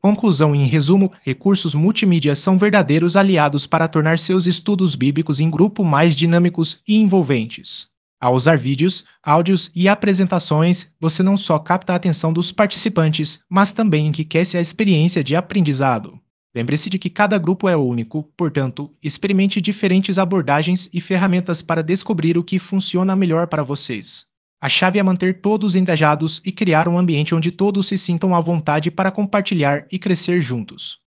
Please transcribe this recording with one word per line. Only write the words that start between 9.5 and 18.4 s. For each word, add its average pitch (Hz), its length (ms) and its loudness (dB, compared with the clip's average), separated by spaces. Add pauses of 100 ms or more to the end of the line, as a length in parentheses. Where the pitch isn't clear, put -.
e 180 140 0
apresentações, 180 1120 0
você 160 240 0
não 196 140 2
só 160 200 0
capta 180 360 -2
a - 20 0
atenção 165 380 -2
dos 175 180 -2
participantes, 160 880 -2 (100)
mas 196 220 2
também 156 360 0
enriquece 160 500 -2
a 175 40 0
experiência 170 600 0
de 143 140 0
aprendizado. 139 800 -2 (340)
Lembre-se 135 360 -4
de 185 100 -4
que 175 100 -6
cada 208 280 0
grupo 180 320 0
é 170 80 2
único, 123 460 -4 (140)
portanto, 147 540 -4 (100)